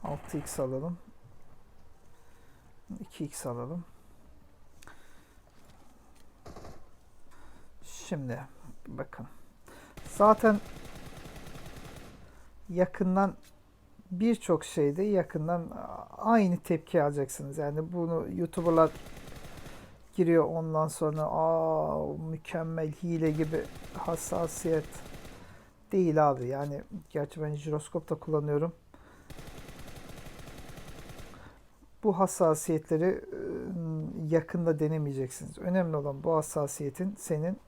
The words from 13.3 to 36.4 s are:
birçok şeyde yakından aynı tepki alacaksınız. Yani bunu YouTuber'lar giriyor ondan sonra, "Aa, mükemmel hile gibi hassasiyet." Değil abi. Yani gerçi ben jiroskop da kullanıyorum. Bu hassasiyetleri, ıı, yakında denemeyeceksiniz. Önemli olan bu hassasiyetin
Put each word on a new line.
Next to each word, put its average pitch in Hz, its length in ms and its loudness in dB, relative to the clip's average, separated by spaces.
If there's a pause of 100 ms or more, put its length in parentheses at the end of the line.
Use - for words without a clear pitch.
birçok 185 540 2
şeyde 147 380 2
yakından 170 640 2 (500)
aynı 208 400 6
tepki 160 460 2
alacaksınız. 143 540 0
Yani 156 360 -2
bunu 170 420 0
YouTuber'lar 170 560 4 (1200)
giriyor 165 300 8
ondan 160 420 0
sonra, 156 360 0
"Aa, 156 960 2
mükemmel 160 760 -4
hile 160 400 2
gibi 156 340 0 (320)
hassasiyet." 165 880 0 (1080)
Değil 156 380 6
abi. 127 180 0
Yani 143 340 -2 (280)
gerçi 147 320 -4
ben 151 140 -2
jiroskop 151 540 -4
da 160 60 2
kullanıyorum. 151 580 2 (3250)
Bu 196 160 6
hassasiyetleri, 165 1120 4
ıı, 160 920 -4
yakında 165 520 2
denemeyeceksiniz. 147 800 -2
Önemli 180 380 0
olan 143 280 -4
bu 165 120 4
hassasiyetin 151 840 -2